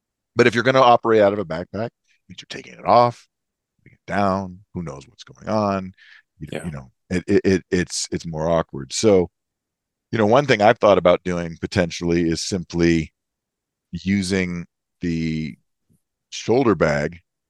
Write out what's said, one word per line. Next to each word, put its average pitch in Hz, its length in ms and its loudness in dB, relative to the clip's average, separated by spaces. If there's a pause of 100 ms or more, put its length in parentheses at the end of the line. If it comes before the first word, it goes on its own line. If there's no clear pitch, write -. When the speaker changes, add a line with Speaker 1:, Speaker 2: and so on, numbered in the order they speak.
(360)
Speaker 1:
But 120 120 6
if 113 80 0
you're 117 80 -2
gonna 131 180 4
operate 117 400 4
out 101 120 4
of 104 60 -6
a 95 60 -6
backpack, 90 420 -8
it - 60 -16 (360)
means 90 120 -20
you're - 80 -20
taking - 240 -18
it - 120 -18
off, 120 420 2 (520)
putting - 160 -20
it - 120 -20
down, 95 520 -2 (140)
who 87 100 -8
knows 69 240 -14
what's - 160 -20
going - 260 -16
on. 98 440 -4 (460)
You, 151 120 -14
Speaker 2:
Yeah. - 140 -10
Speaker 1:
you - 60 -10
know, 67 200 -16 (180)
it, 90 180 -4
it, 98 180 2
it, 95 260 0
it's, - 400 -4
it's 90 160 -8
more 78 220 -4
awkward. 69 440 -4
So, 95 360 2 (840)
you 117 80 -4
know, 104 80 2
one 135 200 4
thing 110 140 2
I've 113 180 4
thought 98 200 4
about 87 240 2
doing 85 380 -6
potentially 85 680 -2
is 80 180 -4
simply 85 680 -2 (760)
using 90 760 -4 (360)
the 80 560 -6 (760)
shoulder 113 440 0
bag, 78 440 -2 (300)